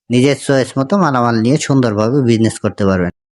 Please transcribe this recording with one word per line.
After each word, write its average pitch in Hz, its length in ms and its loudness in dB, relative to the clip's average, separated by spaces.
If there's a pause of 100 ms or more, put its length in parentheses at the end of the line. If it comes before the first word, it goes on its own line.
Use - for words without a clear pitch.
নিজের 131 300 2
চয়েস 135 360 0
মতো 135 220 -2
মালামাল 127 440 0
নিয়ে 127 160 2
সুন্দরভাবে 123 640 0
বিজনেস 113 380 2
করতে 104 260 -4
পারবেন। 90 260 0 (220)